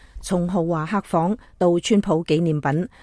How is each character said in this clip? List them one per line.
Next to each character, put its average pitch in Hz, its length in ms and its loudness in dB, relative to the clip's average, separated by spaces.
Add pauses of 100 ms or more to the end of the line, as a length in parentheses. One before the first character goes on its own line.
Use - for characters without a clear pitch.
(240)
從 175 240 -2
豪 175 160 0
華 160 220 -4
客 196 140 -2
房 175 360 0 (220)
到 175 220 4
川 202 200 2
普 165 240 0
紀 156 160 2
念 156 200 0
品， 151 280 -2 (140)